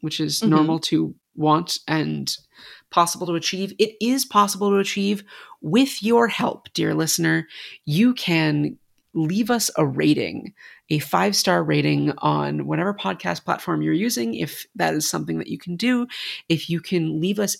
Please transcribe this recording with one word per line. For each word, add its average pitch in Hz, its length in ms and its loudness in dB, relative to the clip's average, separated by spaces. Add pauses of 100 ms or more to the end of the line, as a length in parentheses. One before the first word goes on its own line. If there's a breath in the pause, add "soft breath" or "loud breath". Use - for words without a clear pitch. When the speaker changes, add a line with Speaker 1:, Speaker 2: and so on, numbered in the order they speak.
Speaker 1:
which 156 200 -6
is 147 200 -2
Speaker 2:
Mm-hmm. 226 100 2
Speaker 1:
normal 156 300 4
to 160 340 -2 (200)
want 156 520 0
and 151 500 -4 (540 loud breath)
possible 170 380 0
to 175 60 -2
achieve. 190 440 -4
It 214 220 2
is 254 240 0
possible 202 460 2
to 202 80 4
achieve 196 440 0 (380 loud breath)
with 233 420 2
your 233 240 4
help, - 460 -4
dear 160 220 0
listener. 160 520 2 (380 loud breath)
You 214 300 4
can 156 640 0 (360)
leave 185 360 0
us 233 260 0
a 156 100 2
rating, 131 680 0 (380 loud breath)
a 151 80 2
five-star 180 640 2
rating 147 560 2
on 151 480 0
whatever 160 280 -2
podcast 180 500 -6
platform 160 380 -2
you're 156 100 0
using, 226 420 -2
if - 400 -8
that 165 200 -2
is 156 140 -2
something 165 300 -4
that 165 100 -6
you 165 100 -6
can 175 180 -8
do. 240 300 0 (420 loud breath)
If 160 200 0
you 170 120 -2
can 160 400 -2
leave 196 180 0
us 202 220 -2